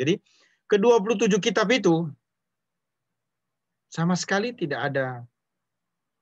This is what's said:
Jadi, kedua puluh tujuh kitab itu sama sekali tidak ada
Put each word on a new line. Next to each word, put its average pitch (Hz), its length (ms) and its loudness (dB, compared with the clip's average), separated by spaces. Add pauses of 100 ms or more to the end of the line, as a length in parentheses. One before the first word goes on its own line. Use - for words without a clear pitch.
Jadi, 160 160 0 (480)
kedua 226 320 4
puluh 214 160 0
tujuh 208 240 2
kitab 214 320 0
itu 170 400 2 (1800)
sama 170 240 0
sekali 214 400 -4
tidak 139 320 -4
ada 131 320 -4 (1000)